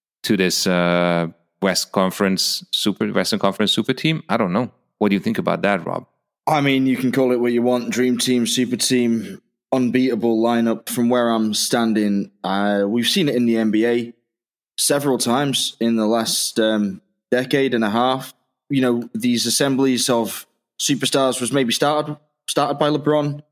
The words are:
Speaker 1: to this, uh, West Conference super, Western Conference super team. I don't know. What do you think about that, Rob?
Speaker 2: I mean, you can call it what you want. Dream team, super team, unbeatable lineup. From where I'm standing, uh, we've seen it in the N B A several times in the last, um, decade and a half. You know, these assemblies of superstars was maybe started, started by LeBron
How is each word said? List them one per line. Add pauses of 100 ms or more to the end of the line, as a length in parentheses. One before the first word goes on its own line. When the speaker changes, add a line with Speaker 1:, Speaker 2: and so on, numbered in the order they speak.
(240)
Speaker 1:
to
this,
uh, (340)
West
Conference
super,
Western
Conference
super
team.
I
don't
know. (280)
What
do
you
think
about
that,
Rob? (400)
Speaker 2:
I
mean,
you
can
call
it
what
you
want.
Dream
team,
super
team, (300)
unbeatable
lineup.
From
where
I'm
standing, (120)
uh,
we've
seen
it
in
the
N
B
A (640)
several
times
in
the
last,
um, (280)
decade
and
a
half. (360)
You
know,
these
assemblies
of (340)
superstars
was
maybe
started, (300)
started
by
LeBron (100)